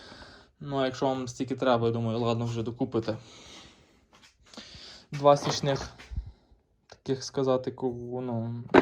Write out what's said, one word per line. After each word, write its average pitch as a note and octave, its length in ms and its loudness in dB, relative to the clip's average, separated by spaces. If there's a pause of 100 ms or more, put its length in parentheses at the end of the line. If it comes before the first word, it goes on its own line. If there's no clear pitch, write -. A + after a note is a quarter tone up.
(600)
Ну, C#3+ 160 -6
а C3+ 80 2
якщо C3 220 0
вам C3 220 0
стільки B2 280 -4
треба, A#2+ 300 4
я A#2 60 2
думаю, A2+ 260 0
ладно, A#2 260 0
вже A#2 180 -4
докупите. A2+ 540 -2 (2000)
Два C#3+ 240 8
свічних, C#3+ 540 0 (1000)
таких - 360 -4
сказати, C3 460 0
ку-, B2 500 -6
ну, A#2 440 -4 (180)